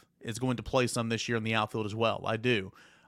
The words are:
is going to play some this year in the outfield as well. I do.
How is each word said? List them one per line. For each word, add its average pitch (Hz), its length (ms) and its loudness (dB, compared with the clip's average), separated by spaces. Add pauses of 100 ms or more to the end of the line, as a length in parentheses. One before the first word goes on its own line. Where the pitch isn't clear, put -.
(200)
is 113 200 -8
going 127 180 0
to 107 60 -8
play 127 240 2
some 117 200 -2
this 113 220 -2
year 117 80 0
in 110 80 -2
the 113 100 0
outfield 110 300 0
as 104 100 -6
well. 113 300 0
I 110 100 0
do. 110 380 0 (340)